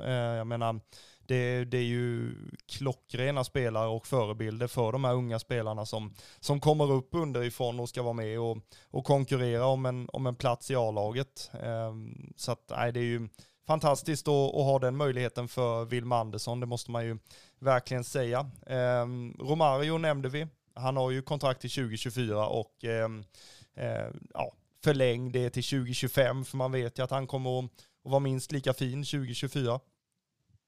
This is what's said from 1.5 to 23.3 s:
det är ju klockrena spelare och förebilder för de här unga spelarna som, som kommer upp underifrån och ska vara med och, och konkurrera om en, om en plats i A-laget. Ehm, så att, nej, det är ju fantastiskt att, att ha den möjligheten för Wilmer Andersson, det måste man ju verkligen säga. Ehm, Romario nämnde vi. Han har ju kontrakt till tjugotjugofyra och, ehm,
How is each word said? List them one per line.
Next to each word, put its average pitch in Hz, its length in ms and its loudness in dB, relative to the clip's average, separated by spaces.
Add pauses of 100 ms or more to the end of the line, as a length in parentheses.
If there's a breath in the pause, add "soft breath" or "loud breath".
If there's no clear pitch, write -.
det 120 120 -2
är 123 60 2
ju 120 520 0 (420)
klockrena 135 640 -2
spelare 113 440 0
och 113 200 -4
förebilder 113 600 0
för 113 240 2
de 135 120 0
här 123 100 4
unga 120 260 0
spelarna 110 460 -4
som, 107 280 -6 (260 loud breath)
som 143 200 0
kommer 151 320 6
upp 131 200 2
underifrån 123 680 0
och 120 100 -4
ska 127 140 -4
vara 117 100 -2
med 113 260 -4
och, 117 180 -2 (320 soft breath)
och - 160 -4
konkurrera 127 600 4
om 131 200 2
en, 123 280 -4
om 131 140 -2
en 123 80 -2
plats 123 360 0
i 135 40 2
A-laget. 110 760 -2 (120)
Ehm, 113 720 -8
så - 160 -6
att, - 180 -8
nej, 120 220 0
det 120 80 -2
är 120 40 0
ju 117 260 -2 (380 soft breath)
fantastiskt 151 600 2
att, 139 280 4
att 139 100 4
ha 135 140 6
den 127 160 0
möjligheten 127 520 0
för 117 380 0
Wilmer 123 300 0
Andersson, 113 440 -2
det 123 60 -4
måste 120 260 -6
man 117 140 -2
ju 113 120 -4 (420 soft breath)
verkligen 127 440 2
säga. 127 480 -2 (160)
Ehm, 123 720 0
Romario 151 580 4
nämnde 143 320 0
vi. 147 180 -4 (280)
Han 131 220 0
har 131 140 2
ju 131 100 -2
kontrakt 135 400 0
till 123 80 -6
tjugotjugofyra 110 800 0
och, - 360 -4
ehm, 113 400 -2 (520 loud breath)